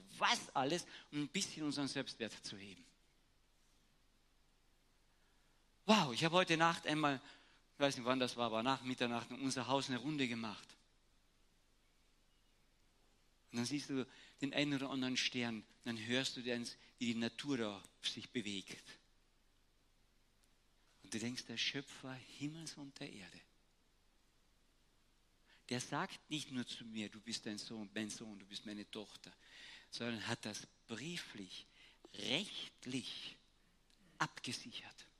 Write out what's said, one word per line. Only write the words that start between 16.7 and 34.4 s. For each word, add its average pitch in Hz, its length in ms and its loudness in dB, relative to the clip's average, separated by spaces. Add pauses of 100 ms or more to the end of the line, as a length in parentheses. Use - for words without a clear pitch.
die 117 160 4
Natur 120 440 0
da 104 240 -2 (180)
sich - 300 -4
bewegt. 101 520 -4 (2250)
Und - 100 -20
du 113 60 0
denkst, 120 260 -2
der 117 140 -6
Schöpfer - 560 -2 (240)
Himmels 151 400 -6
und 139 200 -12
der 143 140 -10
Erde, - 280 -14 (2250)
der 123 140 0
sagt - 480 -4
nicht 151 220 -4
nur 123 140 0
zu - 200 -8
mir, 110 240 -4
„Du 110 100 -16
bist 110 240 -6
dein 107 140 -4
Sohn, 107 360 -8
mein 107 140 -2
Sohn, 104 300 -10
du 101 80 -18
bist 98 180 -10
meine 104 260 -8
Tochter“, - 420 -12 (580)
sondern 117 360 -2
hat 117 200 0
das 107 200 -6 (200)
brieflich, 127 800 -8 (480)
rechtlich 127 1200 -4 (800)
abgesichert. - 920 -6 (120)